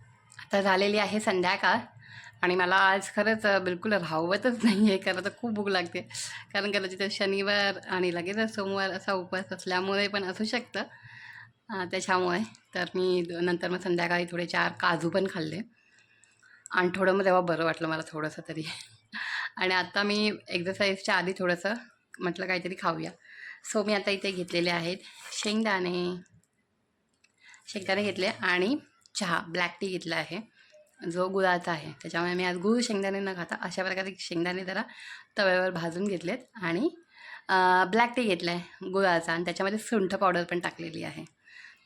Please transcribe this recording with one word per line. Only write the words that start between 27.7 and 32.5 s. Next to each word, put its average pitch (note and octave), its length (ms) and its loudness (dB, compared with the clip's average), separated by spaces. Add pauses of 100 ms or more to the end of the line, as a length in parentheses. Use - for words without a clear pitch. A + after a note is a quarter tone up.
घेतले F#3 240 0
आणि F#3 500 2 (420)
चहा, F3 200 0
ब्लॅक F3 420 -2
टी G3 60 -2
घेतला F3 280 -4
आहे, E3 360 -6 (600)
जो F3+ 180 0
गुळाचा F#3 420 2
आहे. D3+ 200 -6 (100)
त्याच्यामुळे E3+ 320 -2
मी F3+ 100 0
आज F3+ 140 0